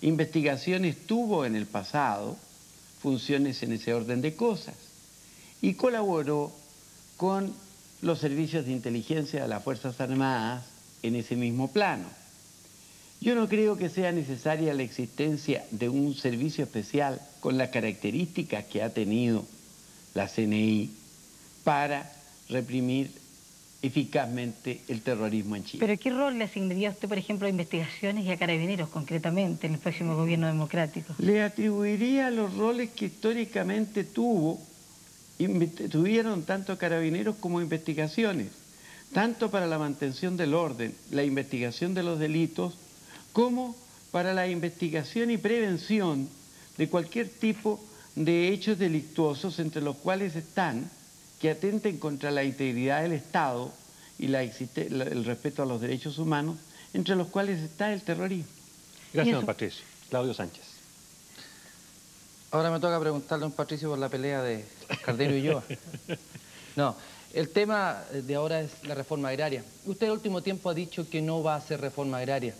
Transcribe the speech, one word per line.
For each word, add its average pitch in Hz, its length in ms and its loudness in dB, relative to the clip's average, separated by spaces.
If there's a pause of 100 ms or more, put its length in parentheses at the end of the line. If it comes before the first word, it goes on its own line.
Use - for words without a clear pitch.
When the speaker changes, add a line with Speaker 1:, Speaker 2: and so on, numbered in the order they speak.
Speaker 1:
Investigaciones 156 1040 2
tuvo 214 380 2
en 113 100 2
el 104 120 0
pasado 104 720 0 (640)
funciones 139 600 2
en 117 100 -2
ese 113 200 -2
orden 120 300 0
de 156 120 0
cosas 220 400 0 (880)
y 185 140 4
colaboró 165 800 0 (640)
con 190 360 0 (480)
los 165 180 2
servicios 147 460 0
de 127 80 -2
inteligencia 131 720 -2
de 123 60 -2
las 107 140 -4
Fuerzas 127 380 -6
Armadas 127 640 0 (380)
en 117 140 0
ese 120 200 -2
mismo 123 340 0
plano. 151 380 2 (1120)
Yo 226 140 4
no 226 120 4
creo 214 300 4
que 180 140 -2
sea 180 200 2
necesaria 156 600 0
la 139 100 0
existencia 135 880 -2
de 110 200 0
un 139 240 2
servicio 139 500 0
especial 131 560 -2 (200)
con 131 180 0
las 127 100 2
características 110 960 -2
que - 180 -2
ha 113 120 -2
tenido 110 500 2 (680)
la 98 140 0
C - 160 0
N 107 140 2
I 107 320 4 (720)
para 143 480 0 (380)
reprimir 127 720 0 (640)
eficazmente 123 1040 -2
el 117 120 -4
terrorismo 107 560 0
en 95 80 -6
Chile. - 220 -2
Speaker 2:
¿Pero 208 120 2
qué 269 120 -2
rol 254 280 0
le 226 60 0
asignaría 196 460 -2
usted, 202 180 -6
por 208 80 -2
ejemplo, 196 300 -2
a 202 40 2
investigaciones 185 760 -2
y 185 40 0
a 175 80 -2
carabineros 170 520 0
concretamente 165 760 0
en 160 80 2
el 147 40 -2
próximo 165 380 -2
gobierno 165 320 2
democrático? 156 680 -2
Speaker 1:
Le 208 240 4
atribuiría 208 880 2
los 214 240 0
roles 233 360 2
que - 160 -4
históricamente 208 960 0
tuvo, 180 560 2 (800)
inve-, 175 500 2
tuvieron 208 540 4
tanto 190 340 -2
carabineros 170 600 0
como 175 260 0
investigaciones, 156 840 0 (680)
tanto 226 360 2
para 190 160 2
la 160 120 2
mantención 147 580 -2
del 160 160 2
orden, 135 420 0 (160)
la 143 140 2
investigación 135 680 0
de 185 80 0
los 170 160 0
delitos, 160 560 0 (580)
como 247 420 2 (360)
para 180 240 2
la 185 120 2
investigación 175 840 0
y 226 80 2
prevención 190 880 2 (480)
de 156 140 2
cualquier 175 400 0
tipo 214 520 0 (320)
de 170 340 4
hechos 202 300 2
delictuosos, 160 800 0
entre 156 220 -2
los 143 160 -2
cuales 185 400 -2
están, 160 540 -2 (500)
que 160 80 4
atenten 202 480 0
contra 147 340 -2
la 143 140 2
integridad 135 560 2
del 170 120 0
Estado 135 600 0 (460)
y - 80 -2
la 131 160 2
existe-, - 480 -4
la, 131 140 0
el 127 200 -2
respeto 123 380 -2
a - 20 2
los 123 160 -2
derechos 131 380 -4
humanos, 156 400 0 (340)
entre 190 240 0
los 175 120 0
cuales 196 320 0
está 202 340 -2
el 190 80 -8
terrorismo. 175 480 -4 (640)
Speaker 3:
Gracias, 151 140 4
Speaker 2:
Y - 20 4
Speaker 3:
don 143 80 4
Speaker 2:
eso 113 80 0
Speaker 3:
Patricio. 107 380 -4 (260)
Claudio 127 240 0
Sánchez. - 300 -8 (1900)
Speaker 4:
Ahora 160 200 2
me 165 80 0
toca 170 220 2
preguntarle 151 440 -2
a 156 40 -2
don 147 80 -8
Patricio 151 320 -4
por 143 100 -2
la 135 120 -2
pelea 135 320 -2
de 113 240 -4 (360)
Cardenio 135 360 0
y 135 40 0
yo. 143 260 0
Speaker 3:
<laughs> - 1080 -12
Speaker 4:
No, 139 180 2 (380)
el 156 160 0
tema 202 540 0 (100)
de 139 220 -4
ahora 156 260 0
es 151 120 -6 (120)
la 143 100 -4
reforma 139 360 -4
agraria. 135 340 -2 (220)
Usted 196 220 -2
el 214 40 2
último 214 300 -2
tiempo 190 260 -4
ha 170 60 0
dicho 170 340 -6
que 156 140 -2
no 160 200 0
va 156 120 2
a 147 40 -2
hacer 143 220 -6
reforma 135 380 -4
agraria. 127 420 -2